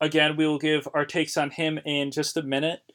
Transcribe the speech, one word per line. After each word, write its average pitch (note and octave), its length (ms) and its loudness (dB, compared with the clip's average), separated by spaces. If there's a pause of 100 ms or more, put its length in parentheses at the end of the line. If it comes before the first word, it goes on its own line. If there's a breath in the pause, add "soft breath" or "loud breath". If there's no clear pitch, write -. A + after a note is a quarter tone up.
again, D#3 360 4
we D#3 100 4
will D3+ 120 2
give D3+ 340 0
our D3 140 0
takes D#3 320 -2
on C#3+ 120 0
him D#3 360 -2
in C#3+ 240 0
just D3 260 -2
a D#3+ 60 -2
minute. C#3+ 380 -2 (140)